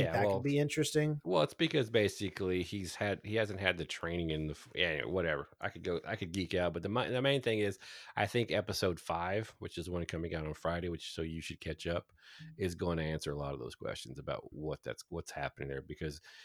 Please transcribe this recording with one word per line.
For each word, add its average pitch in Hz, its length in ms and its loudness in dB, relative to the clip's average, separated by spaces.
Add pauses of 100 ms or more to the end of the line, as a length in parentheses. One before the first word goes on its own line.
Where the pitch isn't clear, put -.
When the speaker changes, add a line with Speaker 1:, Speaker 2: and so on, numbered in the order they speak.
Speaker 1:
Yeah, 82 80 0
Speaker 2:
that 110 120 6
Speaker 1:
well, 101 120 6
Speaker 2:
could 123 60 0
be 143 140 4
interesting. 151 680 2
Speaker 1:
well, 170 200 6
it's 143 100 0
because 151 380 2
basically 95 720 4
he's 92 320 -4
had, 101 280 0
he 104 120 -2
hasn't 104 240 2
had 92 180 4
the 80 80 -2
training 85 460 0
in 78 160 0
the 76 60 -2
f-, - 200 -14
yeah, 78 300 2
whatever. 78 460 0 (100)
I 95 100 -4
could 85 140 -12
go, 87 240 0
I 101 80 -2
could 92 160 -6
geek 90 240 0
out, 87 180 4
but 85 80 -4
the 95 80 -2
mi-, 113 200 0
the 127 120 0
main 139 220 4
thing 113 160 2
is, 104 180 0 (380)
I 104 100 4
think 120 260 2
episode 92 480 2
five, 90 600 -2
which - 180 -8
is 85 80 -4
the 90 60 -6
one 87 140 -2
coming 82 280 -4
out 80 140 -2
on 78 80 -4
Friday, 85 340 -2
which, - 240 -8
so - 80 -4
you 80 200 -4
should 78 180 -10
catch - 260 -6
up, 85 260 -2 (460)
is 92 160 0
gonna 85 300 0
answer 78 300 -2
a 73 40 -4
lot 71 160 -2
of 69 60 -6
those 60 160 -8
questions - 420 -8
about 71 360 -6
what 76 280 -6
that's, - 280 -8
what's 82 220 -8
happening - 380 -6
there. 67 140 -4
Because 76 380 -8 (240)